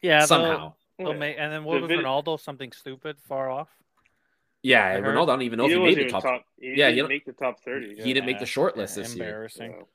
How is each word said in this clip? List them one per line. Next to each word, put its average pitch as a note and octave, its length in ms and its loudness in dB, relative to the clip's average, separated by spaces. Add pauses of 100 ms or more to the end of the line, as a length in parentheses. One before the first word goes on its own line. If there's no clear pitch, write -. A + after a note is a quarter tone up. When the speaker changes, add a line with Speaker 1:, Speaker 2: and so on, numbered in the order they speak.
Speaker 1:
Yeah, D#3+ 200 8
they'll, D3+ 80 6
Speaker 2:
Somehow. D#3+ 460 2 (220)
Speaker 1:
they'll F3+ 180 -6
Speaker 3:
Yeah. - 40 -10
Speaker 1:
make, D3 220 -6
and D3+ 120 -6
then D#3 100 -8
Speaker 3:
The D3+ 60 -10
Speaker 1:
what E3 140 0
was E3+ 60 -6
Speaker 3:
vid- F3 160 2
Speaker 1:
Ronaldo? D3 340 -2
Something C3 320 -14
stupid, C#3 500 -14
far C3+ 300 -6
off? C#3+ 180 -8 (920)
Speaker 2:
Yeah, A#2+ 240 6
Speaker 1:
I F#2+ 140 0
heard. C3+ 160 0
Speaker 2:
Ronaldo, D3+ 60 4
I F3 40 2
don't C3+ 160 2
even A#2 160 -4
know B2+ 80 2
Speaker 3:
He D#3 60 4
Speaker 2:
if F3 60 4
he F3+ 40 2
made - 60 2
Speaker 3:
wasn't E3 80 6
Speaker 2:
the D3 60 0
Speaker 3:
even B2+ 100 -2
Speaker 2:
top. - 100 -4
Speaker 3:
top, B2+ 220 -4 (160)
he B2+ 80 -14
Speaker 2:
Yeah, C3 60 -10
he - 20 -2 (180)
Speaker 3:
didn't - 40 2
Speaker 2:
don't, C#3+ 100 -2
Speaker 3:
make C#3+ 160 -6
the C3+ 80 -16
top B2+ 280 -6
thirty, A#2+ 360 -10
yeah. A2 80 -14
Speaker 2:
he B2+ 80 -2
didn't B2+ 140 0
make B2+ 120 -4
the A2+ 40 -8
Speaker 1:
Yeah, B2 40 -8
Speaker 2:
short - 300 -2
list G2+ 200 -8
Speaker 1:
yeah, G2+ 60 -8
Speaker 2:
this A#2 140 -10
year. A2+ 100 -8
Speaker 1:
embarrassing. A2 460 -14
Speaker 3:
Yeah. F2+ 100 -20 (120)